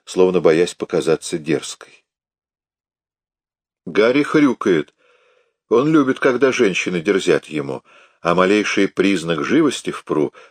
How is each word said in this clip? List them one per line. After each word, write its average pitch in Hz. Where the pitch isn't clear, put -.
словно 92
боясь 82
показаться 80
дерзкой. -
Гарри 117
хрюкает. 113
Он 131
любит, 135
когда 127
женщины 90
дерзят 90
ему, 69
а 85
малейший 98
признак 85
живости 127
в -
Пру 73